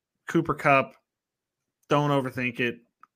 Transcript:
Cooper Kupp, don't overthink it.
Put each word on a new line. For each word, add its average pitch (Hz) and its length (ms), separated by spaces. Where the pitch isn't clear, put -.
Cooper 160 280
Kupp, 135 380
don't 147 220
overthink 127 480
it. 120 200